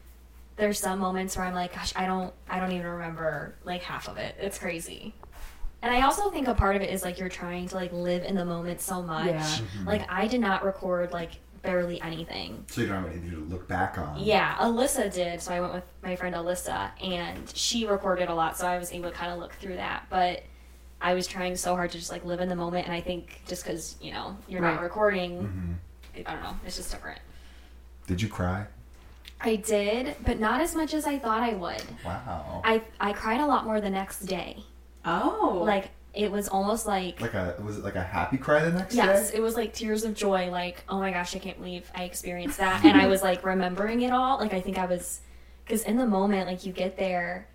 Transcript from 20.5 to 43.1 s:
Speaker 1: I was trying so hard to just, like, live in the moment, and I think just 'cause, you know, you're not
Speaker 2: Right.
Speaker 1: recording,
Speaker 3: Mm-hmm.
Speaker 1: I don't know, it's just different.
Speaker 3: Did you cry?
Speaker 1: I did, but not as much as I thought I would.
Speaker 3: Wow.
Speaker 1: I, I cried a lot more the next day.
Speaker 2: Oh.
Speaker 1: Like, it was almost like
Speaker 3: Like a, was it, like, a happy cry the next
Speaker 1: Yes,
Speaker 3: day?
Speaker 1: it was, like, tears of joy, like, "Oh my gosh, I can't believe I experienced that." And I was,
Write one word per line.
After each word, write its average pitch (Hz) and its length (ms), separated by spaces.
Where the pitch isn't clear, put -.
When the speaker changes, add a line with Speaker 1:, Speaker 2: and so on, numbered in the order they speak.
Speaker 1:
I 180 140
was 185 120
trying 180 280
so 180 200
hard 175 160
to 175 80
just, 170 120
like, 175 120
live 175 160
in 185 100
the 180 60
moment, 175 320
and 175 80
I 175 60
think 175 460
just - 180
'cause, 165 360
you - 120
know, 196 240
you're 185 140
not 170 140
Speaker 2:
Right. 156 80
Speaker 1:
recording, 180 600
Speaker 3:
Mm-hmm. 90 840
Speaker 1:
I 160 60
don't 160 100
know, - 120
it's 190 120
just 180 140
different. - 280
Speaker 3:
Did 92 140
you 107 80
cry? 95 360
Speaker 1:
I 226 160
did, 208 580
but 240 140
not 220 220
as 339 140
much 311 180
as 302 120
I 285 140
thought 226 240
I 233 120
would. - 280
Speaker 3:
Wow. - 580
Speaker 1:
I, 226 180
I 202 140
cried 226 280
a 302 40
lot 269 200
more 220 160
the 202 80
next 190 320
day. 185 420
Speaker 2:
Oh. 226 600
Speaker 1:
Like, 202 240
it 208 160
was 202 160
almost 202 400
like 185 320
Speaker 3:
Like - 140
a, 90 300
was 104 140
it, 101 60
like, 101 120
a 90 60
happy 90 360
cry 151 240
the 170 100
next 185 240
Speaker 1:
Yes, 208 360
Speaker 3:
day? 214 60
Speaker 1:
it 220 40
was, 226 140
like, 226 180
tears 214 320
of 220 100
joy, 190 340
like, 180 380
"Oh 202 100
my 190 140
gosh, 180 240
I 190 40
can't 185 180
believe 180 360
I 180 120
experienced 180 540
that." 190 260
And 202 140
I 190 80
was, 190 140